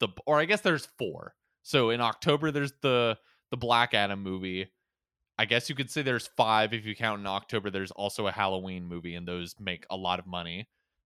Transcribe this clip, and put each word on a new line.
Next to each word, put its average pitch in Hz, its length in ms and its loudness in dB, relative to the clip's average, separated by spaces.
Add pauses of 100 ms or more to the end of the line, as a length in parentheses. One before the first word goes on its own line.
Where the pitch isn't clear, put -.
the, 110 80 0 (180)
or 147 140 4
I 156 60 4
guess 208 160 0
there's 160 240 2 (120)
four. - 360 -8 (280)
So 123 280 4
in 120 100 2
October, 147 500 2
there's 143 220 -2 (100)
the, 120 360 4 (320)
the 127 60 -4
Black 120 380 4
Adam 101 280 2
movie. 92 500 -4 (640)
I 110 80 4
guess 117 220 2
you 151 60 -4
could 131 160 -6
say 151 120 -4
there's 127 240 0 (100)
five 110 380 4
if 107 120 -4
you 107 100 -6
count 110 240 -2
in 101 60 -6
October. 98 440 -4
There's 95 220 -4
also 101 340 -2
a 92 60 0
Halloween 92 540 -2
movie, 87 280 -8
and 87 120 -10
those 87 320 -8
make 95 320 -8
a 95 60 -6
lot 90 220 0
of 90 80 -10
money. 87 420 -10 (380)